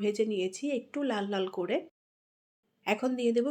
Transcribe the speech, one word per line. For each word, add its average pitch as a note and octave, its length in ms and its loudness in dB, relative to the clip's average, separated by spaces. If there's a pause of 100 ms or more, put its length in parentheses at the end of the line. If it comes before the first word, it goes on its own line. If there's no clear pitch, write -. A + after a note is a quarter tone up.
ভেজে G#3 300 2
নিয়েছি F#3 320 -2 (160)
একটু - 180 -8 (120)
লাল G#3 240 0
লাল F#3+ 120 0 (120)
করে। F#3+ 200 0 (1080)
এখন G#3+ 300 0
দিয়ে A#3+ 200 2
দেব A#3+ 140 4